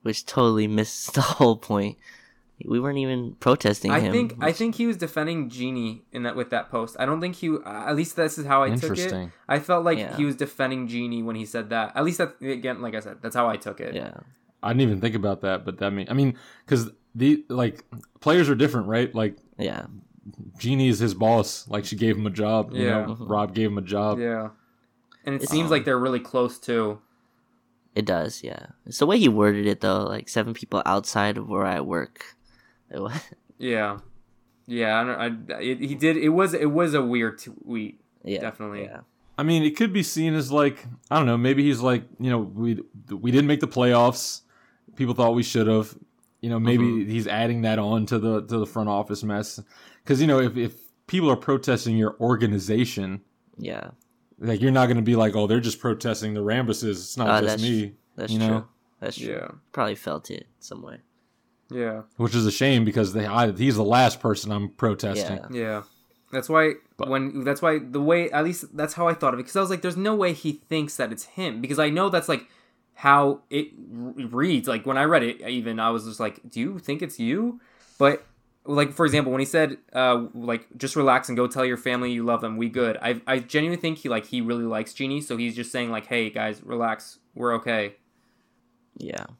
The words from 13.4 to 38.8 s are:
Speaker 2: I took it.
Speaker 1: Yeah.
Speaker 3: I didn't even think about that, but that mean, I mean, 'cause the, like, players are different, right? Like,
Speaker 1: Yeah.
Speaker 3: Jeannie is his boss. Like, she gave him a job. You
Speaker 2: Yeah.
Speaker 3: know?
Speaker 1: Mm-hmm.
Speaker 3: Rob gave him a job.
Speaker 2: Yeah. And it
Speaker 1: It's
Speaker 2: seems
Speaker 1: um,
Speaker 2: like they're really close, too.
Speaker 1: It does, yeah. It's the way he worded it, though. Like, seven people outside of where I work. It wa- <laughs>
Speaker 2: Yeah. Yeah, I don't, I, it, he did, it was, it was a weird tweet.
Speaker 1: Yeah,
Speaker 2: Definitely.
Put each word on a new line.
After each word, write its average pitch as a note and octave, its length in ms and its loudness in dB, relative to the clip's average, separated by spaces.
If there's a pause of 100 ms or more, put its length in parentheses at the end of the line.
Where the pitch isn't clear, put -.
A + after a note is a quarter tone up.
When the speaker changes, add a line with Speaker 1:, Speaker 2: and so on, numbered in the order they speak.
Speaker 2:
I A2 80 0
took G2+ 240 -10
it. - 160 -8
Speaker 1:
Yeah. - 220 -8 (440)
Speaker 3:
I G#2 120 -2
didn't B2+ 80 4
even G#2+ 200 4
think A2 140 0
about G2 260 -2
that, F#2+ 220 -2
but F2+ 160 -8
that G2 120 0
mean, G2 180 -4
I - 40 -4
mean, C3+ 240 2 (300)
'cause A#2 220 2 (260)
the, D3 340 4
like, B2 340 -2 (380)
players D#3 280 4
are C#3 60 6
different, A#2 320 2
right? A#2+ 260 0
Like, A2 240 0 (220)
Speaker 1:
Yeah. - 260 -6 (720)
Speaker 3:
Jeannie C3 300 2
is G#2+ 120 4
his A2 140 2
boss. A2 540 2
Like, G2+ 180 -4
she - 100 -8
gave A2 220 2
him G#2+ 80 -2
a G#2 60 0
job. G#2+ 420 0
You B2+ 120 0
Speaker 2:
Yeah. A2 200 0
Speaker 3:
know? A2 80 -6
Speaker 1:
Mm-hmm. A2+ 140 -12
Speaker 3:
Rob G#2 260 0
gave A2 180 2
him G#2 60 -2
a G2 60 -4
job. G#2 360 0
Speaker 2:
Yeah. A2+ 300 -4 (760)
And C#3 100 -4
it C#3 80 -4
Speaker 1:
It's D3 80 -4
Speaker 2:
seems D#3+ 140 0
Speaker 1:
um, D#3 60 0
Speaker 2:
like C#3+ 140 2
they're B2+ 140 2
really B2+ 220 0
close, B2 380 -2
too. A2 400 -2 (960)
Speaker 1:
It G#2+ 100 0
does, F2+ 380 -2
yeah. - 240 -14 (180)
It's - 140 -12
the D3 60 6
way G3+ 140 4
he E3+ 100 8
worded G#2 380 4
it, G2+ 140 0
though. G2+ 220 0
Like, G2 260 -6
seven A2+ 240 -2
people - 320 -4
outside G2+ 520 0
of G#2+ 100 -10
where G2 180 -2
I F2+ 160 -2
work. D2 420 -6 (680)
It D2 120 -10
wa- G#2 100 -6 (260)
<laughs> - 200 -20
Speaker 2:
Yeah. G#2+ 420 -2 (640)
Yeah, A2+ 360 0
I - 20 0
don't, A#2 480 -4
I, - 100 -8
it, B2 200 -4
he C3+ 140 -4
did, D#3 220 4
it D#3 120 2
was, E3+ 240 4
it D3+ 180 2
was D#3+ 220 2
a D3 100 2
weird A#2 360 0
tweet. - 600 -10 (240)
Speaker 1:
Yeah, F#2+ 160 -4
Speaker 2:
Definitely. G#2 440 -8